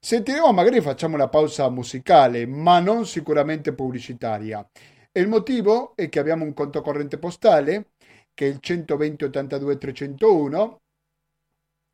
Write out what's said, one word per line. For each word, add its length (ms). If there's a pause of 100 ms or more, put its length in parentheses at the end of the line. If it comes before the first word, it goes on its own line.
Sentiremo, 460
magari 300
facciamo 340
una 140
pausa 400
musicale, 760
ma 340
non 280
sicuramente 640
pubblicitaria. 920 (480)
E 80
il 80
motivo 680
è 140
che 100
abbiamo 240
un 100
conto 300
corrente 340
postale, 680 (440)
che 140
è 40
il 100
centoventi 640
ottantadue 560
trecentouno, 1040 (1120)